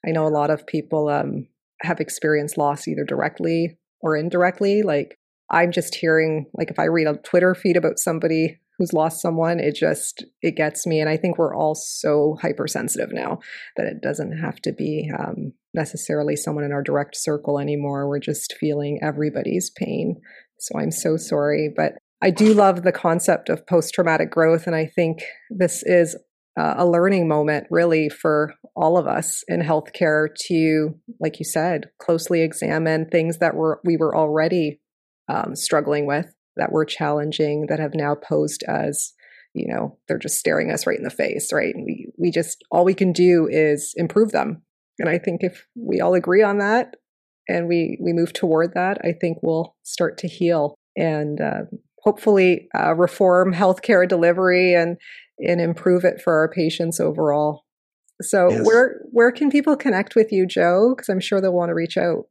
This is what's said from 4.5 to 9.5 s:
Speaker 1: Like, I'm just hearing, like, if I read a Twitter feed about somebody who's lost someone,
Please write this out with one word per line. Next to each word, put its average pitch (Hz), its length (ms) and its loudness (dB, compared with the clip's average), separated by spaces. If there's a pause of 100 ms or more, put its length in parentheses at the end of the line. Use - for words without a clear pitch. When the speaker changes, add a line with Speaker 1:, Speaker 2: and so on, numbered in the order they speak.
Speaker 1:
Like, 147 360 -2 (320)
I'm 175 220 2
just - 220 -4
hearing, 160 600 0
like, 160 160 -6
if - 80 -8
I 160 60 0
read 160 220 2
a 147 120 -2
Twitter 180 360 2
feed 175 220 2
about 165 220 0
somebody 160 600 -2 (200)
who's 175 140 0
lost 160 280 0
someone, 165 400 0